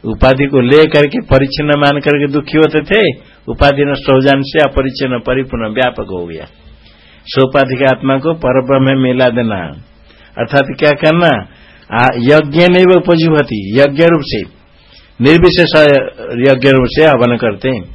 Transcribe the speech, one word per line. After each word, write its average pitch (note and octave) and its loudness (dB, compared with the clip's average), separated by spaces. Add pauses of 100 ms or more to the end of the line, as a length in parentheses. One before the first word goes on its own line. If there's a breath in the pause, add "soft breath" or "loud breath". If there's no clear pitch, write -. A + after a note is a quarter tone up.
उपाधि C3 0
को C#3 0
ले C#3 4
करके D3 2
परिच्छिन्न C#3+ -2
मान C#3+ 0
करके D3 -2
दुखी D3 -4
होते D#3 2
थे, F#3+ -2 (300 soft breath)
उपाधि C#3+ 0
नष्ट C#3 -2
हो C3 4
जाने C#3 0
से D3 -4
अपरिच्छिन्न C3+ -2
परिपूर्ण B2 -6
व्यापक B2 -2
हो F#2 -10
गया। D#2+ -14 (800 soft breath)
सोपाधिक C3 0
आत्मा C3+ 0
को D#3+ -2
परब्रह्म C3+ 0
में C3+ 0
मिला B2+ 2
देना, A2 -4 (680 soft breath)
अर्थात C3+ -2 (120)
क्या D3 2
करना? D#3 0 (540 soft breath)
आ, B2+ 2 (100)
यज्ञ D3 2
नहीं F3+ 4
उपजुभति, D3+ 0
यज्ञ C#3+ 2
रूप E3+ 2
से, A2+ -8 (840 soft breath)
निर्विशेष D#3+ 4 (520)
यज्ञ C3+ 2
रूप C3 2
से D3+ 0
हवन A#2+ 2
करते A2 -4
हैं। A#2 -6 (120)